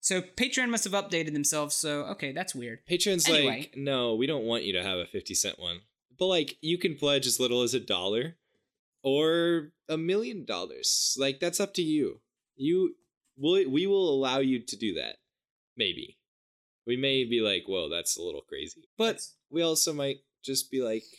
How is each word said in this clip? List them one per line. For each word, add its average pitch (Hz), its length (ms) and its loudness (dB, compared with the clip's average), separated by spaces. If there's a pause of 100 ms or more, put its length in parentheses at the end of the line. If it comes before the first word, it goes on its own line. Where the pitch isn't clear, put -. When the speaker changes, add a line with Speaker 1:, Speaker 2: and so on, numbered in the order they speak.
Speaker 1:
So 202 220 0
Patreon 247 480 -2
must 226 140 0
have 190 80 -4
updated 170 400 -2
themselves. 147 420 0
So, 147 320 -2
okay, - 260 -6
that's 175 220 -6
weird. 120 320 -10
Speaker 2:
Patreon's 175 420 2
Speaker 1:
Anyway. 151 180 6 (120)
Speaker 2:
like, - 180 -12
"No, 127 380 0
we 120 120 2
don't 143 180 -2
want 117 200 0
you 98 100 0
to 90 80 0
have 92 160 -2
a 85 80 -4
fifty 98 280 -8
cent - 240 0
one." 87 220 -8 (360)
But, 180 100 0
like, 175 340 0
you 165 180 0
can 175 180 0
pledge 143 300 2
as 120 140 0
little 123 220 2
as 120 120 0
a 127 60 0
dollar 104 560 -2 (640)
or 160 720 2 (160)
a 156 100 -2
million 196 480 -2
dollars. - 720 0
Like, 139 200 0
that's 175 220 0
up 196 140 -2
to 185 80 0
you. 151 400 0 (340)
You, 175 400 2 (400)
we'll, 165 320 2
we 151 180 2
will 196 220 4
allow 135 300 2
you 131 220 2
to 104 160 -10
do 107 180 -2
that. 60 240 -6 (580)
Maybe. 95 420 -4 (680)
We 120 100 0
may 135 280 2
be 117 160 2
like, 101 260 2
"Whoa, 90 220 -2
that's 85 280 -2
a 85 60 -10
little 80 200 -6
crazy." 78 540 -12
But 220 80 0 (100)
Speaker 1:
That's - 220 -12 (140)
Speaker 2:
we 160 120 0
also 160 300 2
might 139 260 -2 (240)
just 135 280 -4
be 135 120 0
like, 113 200 -2 (160)